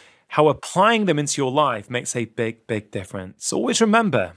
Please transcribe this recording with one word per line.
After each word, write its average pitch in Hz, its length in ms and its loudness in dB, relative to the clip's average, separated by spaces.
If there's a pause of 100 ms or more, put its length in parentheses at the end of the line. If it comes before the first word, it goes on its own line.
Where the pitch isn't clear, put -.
(280)
how 151 200 2
applying 208 580 2
them 151 120 2
into 147 220 -4
your 131 100 0
life 131 380 0
makes 123 260 -6
a 117 120 -2
big, 113 400 -6
big 107 240 -6
difference. 95 600 -10
Always 233 300 -2
remember, 185 560 2